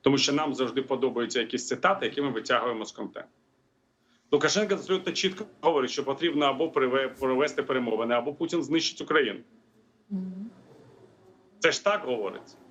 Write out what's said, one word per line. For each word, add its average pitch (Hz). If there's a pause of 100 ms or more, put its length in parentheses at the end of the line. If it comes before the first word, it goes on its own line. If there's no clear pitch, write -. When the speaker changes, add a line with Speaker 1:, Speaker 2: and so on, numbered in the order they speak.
Speaker 1:
Тому 139
що 139
нам 147
завжди 127
подобаються 120
якісь 113
цитати, 190
які -
ми 139
витягуємо 113
з -
контексту. - (960)
Лукашенко 170
абсолютно 180
чітко 190 (160)
говорить, 143
що 143
потрібно 143
або 139
приве-, 131
провести 135
перемовини, 120
або 123
Путін 165
знищить 160
Україну. 143 (680)
Speaker 2:
Мгм. 185 (1080)
Speaker 1:
Це 160
ж -
так 202
говориться 110 (140)